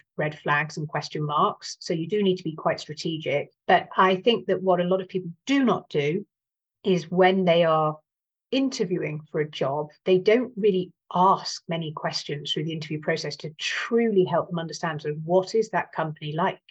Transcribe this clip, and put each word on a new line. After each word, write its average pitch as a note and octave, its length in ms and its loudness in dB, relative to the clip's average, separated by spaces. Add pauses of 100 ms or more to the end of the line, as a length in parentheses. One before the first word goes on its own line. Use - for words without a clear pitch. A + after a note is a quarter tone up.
(160)
red D3+ 220 -4
flags D3+ 400 -2
and D3+ 100 -8
question D3+ 340 -6
marks. D3+ 580 -2
So - 140 -6
you E3+ 140 -6
do G#3 140 0
need F#3 140 2
to - 80 -14
be D#3 100 -6
quite D#3+ 260 -2
strategic. D3+ 720 -6 (160)
But F3+ 300 4
I F#3+ 200 4
think G3 300 0
that F#3 160 0
what F3+ 180 2
a F3 40 0
lot F#3+ 160 0
of F#3 80 -10
people F#3 220 -6 (160)
do C#4 180 2
not G#3 260 0
do D3+ 360 -2 (560)
is F3 280 0
when F#3 340 4
they E3+ 200 6
are D#3 340 2 (540)
interviewing F3+ 680 -2 (100)
for D#3+ 100 -2
a D3+ 100 -2
job, D3+ 400 -4 (140)
they F#3 140 6
don't A3+ 380 4
really F#3+ 360 2 (220)
ask F#3 540 2
many E3 240 -4
questions D3 600 -6
through D#3 120 -2
the D#3+ 80 -4
interview D#3 280 -6
process D#3 360 -4
to D#3 220 -10
truly A3+ 640 2
help D#3+ 240 0
them F3 100 -4
understand D#3+ 440 -6
sort D3+ 120 -4
of D#3 100 -8
what F#3+ 300 0
is A3 160 2
that - 220 -4
company D#3 400 -6
like, E3+ 280 -2 (100)